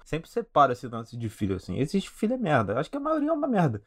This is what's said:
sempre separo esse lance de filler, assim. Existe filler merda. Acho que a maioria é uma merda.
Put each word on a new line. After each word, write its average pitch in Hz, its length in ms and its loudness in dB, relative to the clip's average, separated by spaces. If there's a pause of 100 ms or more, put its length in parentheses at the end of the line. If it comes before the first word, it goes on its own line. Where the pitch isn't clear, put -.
sempre 160 240 -6
separo 143 420 4
esse 123 160 -6
lance 113 300 -10
de 117 120 -4
filler, 95 280 -2
assim. 92 220 -6
Existe 170 300 0
filler 247 300 -2
merda. 120 400 2
Acho - 100 -4
que 277 80 -8
a - 20 -4
maioria 302 300 0
é 330 40 0
uma 302 140 -2
merda. 165 400 2